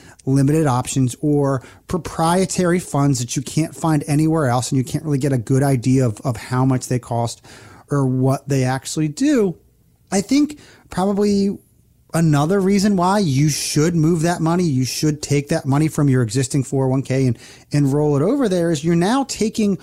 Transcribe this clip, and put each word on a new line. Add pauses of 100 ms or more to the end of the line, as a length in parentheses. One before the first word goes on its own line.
(240)
limited
options
or (260)
proprietary
funds
that
you
can't
find
anywhere
else,
and
you
can't
really
get
a
good
idea
of,
of
how
much
they
cost (460)
or
what
they
actually
do. (540)
I
think (320)
probably (560)
another
reason
why
you
should
move
that
money,
you
should
take
that
money
from
your
existing
four
oh
one
K
and, (340)
and
roll
it
over
there,
is
you're
now
taking